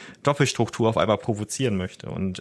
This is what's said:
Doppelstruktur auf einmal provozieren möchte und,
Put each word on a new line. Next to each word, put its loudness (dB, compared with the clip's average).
Doppelstruktur 2
auf 2
einmal 4
provozieren -2
möchte -6
und, -4